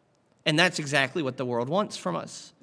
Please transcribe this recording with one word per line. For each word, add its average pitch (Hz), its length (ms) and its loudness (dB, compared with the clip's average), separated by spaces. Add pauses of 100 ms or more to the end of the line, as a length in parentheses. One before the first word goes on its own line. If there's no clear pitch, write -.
(440)
And 156 120 2
that's 175 220 4
exactly 143 440 2
what 131 140 -2
the 135 80 -2
world 120 240 0
wants 208 280 0
from 180 180 -4
us. - 380 -10 (100)